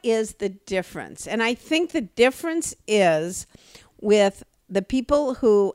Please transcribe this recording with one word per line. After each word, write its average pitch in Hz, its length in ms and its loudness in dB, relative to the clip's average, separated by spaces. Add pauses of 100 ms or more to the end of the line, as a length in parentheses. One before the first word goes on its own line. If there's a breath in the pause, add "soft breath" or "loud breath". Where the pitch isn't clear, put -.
is 220 320 -2
the 202 140 -6
difference. 180 800 -10
And 226 140 -4
I 233 120 0
think 320 380 -4
the 320 80 -2
difference 262 720 -2 (140)
is 180 580 0 (540 soft breath)
with 202 420 2 (280)
the 190 100 0
people 262 540 -2
who 208 400 2